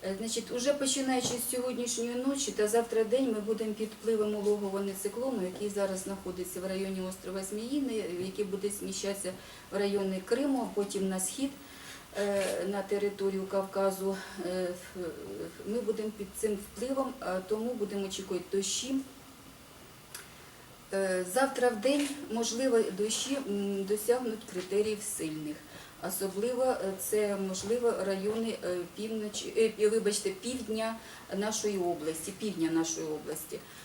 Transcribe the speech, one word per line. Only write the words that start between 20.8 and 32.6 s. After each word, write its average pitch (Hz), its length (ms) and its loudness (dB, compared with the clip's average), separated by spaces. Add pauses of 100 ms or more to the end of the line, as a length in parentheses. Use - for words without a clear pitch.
Е, 185 400 2
завтра 254 360 6
в 220 120 0
день, 285 260 6 (240)
можливо, 226 480 4 (180)
дощі, 226 400 0 (120)
м, 202 340 0
досягнуть 220 680 2
критеріїв 196 480 0 (180)
сильних. 156 380 -4 (520)
Особливо, 202 560 0
е, 214 360 2
це, 208 360 2 (120)
можливо, 220 460 2 (120)
райони, 214 580 0
е, 180 140 0 (180)
півночі, 214 640 -4
е, 220 120 8
пі-, 214 180 4
вибачте, 208 420 4
півдня 220 640 -2 (420)
нашої 208 400 0
області, 165 640 0
півдня 170 320 0